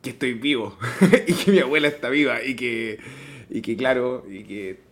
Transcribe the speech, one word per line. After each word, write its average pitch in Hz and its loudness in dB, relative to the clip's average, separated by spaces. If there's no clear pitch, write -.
que 123 -8
estoy 123 -4
vivo 117 -2
<laughs> 196 6
y 175 2
que 196 2
mi 185 8
abuela 147 2
está 147 -4
viva 127 2
y 131 -4
que, 113 -4
y 113 -4
que 113 -2
claro, 127 0
y 98 -14
que 98 -10